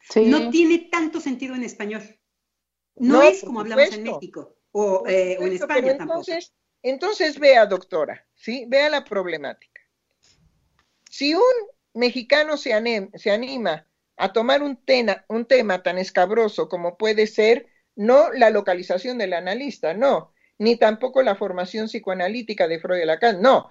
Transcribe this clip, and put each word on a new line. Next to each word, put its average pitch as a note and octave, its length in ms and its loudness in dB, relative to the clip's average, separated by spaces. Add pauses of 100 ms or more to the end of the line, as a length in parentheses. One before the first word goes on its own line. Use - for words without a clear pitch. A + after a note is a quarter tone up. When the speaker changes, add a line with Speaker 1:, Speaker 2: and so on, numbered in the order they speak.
(100)
Speaker 1:
Sí. A3 160 4
Speaker 2:
No A#3+ 240 4
tiene E4 420 2
tanto E4 280 -2
sentido C4 340 -8
en B3 100 -6
español. G#3+ 380 -10 (960)
No C4 180 4
Speaker 3:
No, D#4+ 80 8
Speaker 2:
es F#4+ 180 6
Speaker 3:
por - 80 -18
Speaker 2:
como A3+ 120 -8
hablamos A3+ 260 2
en F#4+ 40 -2
Speaker 3:
supuesto. G#3+ 300 -8
Speaker 2:
México - 360 -18 (160)
o, G3+ 280 0
Speaker 3:
Por G3 100 -6
Speaker 2:
eh, F#3 300 0
o F#3 60 -2
en F#3 120 -4
Speaker 3:
supuesto, D4 60 -8
Speaker 2:
España D4 180 0
Speaker 3:
pero C4+ 160 0
Speaker 2:
tampoco. E4 220 -6
Speaker 3:
entonces, E4+ 320 -10 (300)
entonces D4+ 580 -4
vea, B3+ 260 8
doctora, F3+ 680 -6
¿sí? A#3 340 -12
Vea C#4 220 2
la C#4+ 140 -2
problemática. D#3+ 760 -10 (1300)
Si D4 240 -2
un F#4 80 2 (520)
mexicano B3+ 640 0
se C#4+ 180 -6
anem-, A3 420 -2
se G#3 140 -4
anima A3 560 -4 (320)
a F#3+ 140 -2
tomar B3+ 300 0
un C#4 220 -6
tena-, A#3+ 440 0
un A3+ 180 -4
tema G#3 360 2
tan F3+ 160 -2
escabroso G3 720 0
como F3 280 -6
puede G#3+ 300 0
ser, G#3+ 400 2 (300)
no A#3+ 360 4
la A#3 180 4
localización G3 680 -2
del F#3+ 140 -4
analista, F#3 600 -6
no, A3+ 380 0 (260)
ni A3+ 180 2
tampoco A#3 460 2
la G#3+ 120 2
formación F#3+ 540 -6
psicoanalítica G3+ 800 -4
de E3 100 -4
Freud F3+ 240 -4
y D#3 40 -2
Lacan, F3+ 360 0
no, A#3+ 280 4